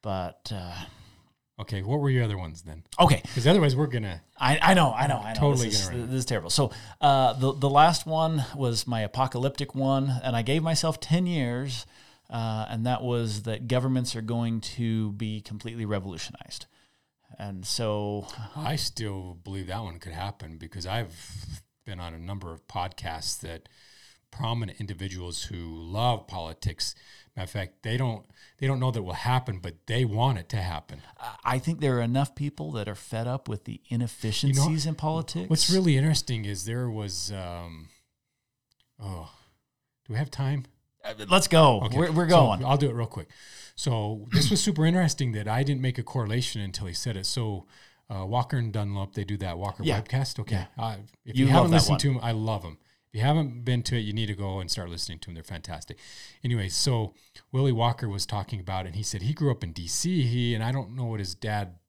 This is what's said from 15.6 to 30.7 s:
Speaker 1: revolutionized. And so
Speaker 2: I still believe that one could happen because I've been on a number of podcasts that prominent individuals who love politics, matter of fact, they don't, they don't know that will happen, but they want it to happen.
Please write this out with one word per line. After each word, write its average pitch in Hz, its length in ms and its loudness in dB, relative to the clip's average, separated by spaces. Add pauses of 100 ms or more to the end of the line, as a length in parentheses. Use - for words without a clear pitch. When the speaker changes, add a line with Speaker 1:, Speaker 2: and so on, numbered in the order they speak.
Speaker 1:
revolutionized. 98 840 -6 (720)
And 98 280 -10
so 104 600 -2 (300)
Speaker 2:
I 151 220 -4
still 95 560 -6 (100)
believe 98 240 -8
that 98 160 -6
one 87 160 -10
could 85 140 -12
happen 82 440 -10
because 82 300 -12
I've 95 720 -8 (220)
been 95 160 -12
on 87 140 -10
a 82 60 -14
number 90 340 -10
of - 160 -18
podcasts 90 720 -6
that 82 260 -12 (640)
prominent 113 480 -4
individuals 92 680 -8
who 85 300 -8
love 101 520 -2
politics, 82 680 -8 (420)
matter 95 100 -6
of 85 40 -12
fact, 95 320 -8
they 113 160 -2
don't, 120 260 -2 (360)
they 135 80 -2
don't 135 120 0
know 131 120 0
that 120 100 -2
will 90 120 -6
happen, 123 440 0
but 87 300 -12
they 123 180 2
want 117 320 2
it 82 120 -10
to 117 80 -2
happen. 85 440 -6 (180)